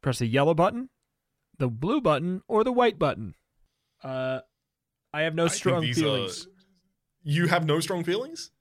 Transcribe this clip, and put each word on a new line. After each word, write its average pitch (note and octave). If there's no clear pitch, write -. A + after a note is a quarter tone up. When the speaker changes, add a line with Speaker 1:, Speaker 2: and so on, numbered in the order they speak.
Speaker 1:
Press B2+
the A#2+
yellow C#3
button, D#3+
the C3
blue D#3
button, F3
or A3
the B3+
white A#3+
button. A#2+
Uh, C3
I D3+
have D#3+
no E3
Speaker 2:
I -
think E3
Speaker 1:
strong F3
Speaker 2:
these C#3
are D#3+
Speaker 1:
feelings. G2
Speaker 2:
You D#3+
have E3+
no D3+
strong F3
feelings? A#3+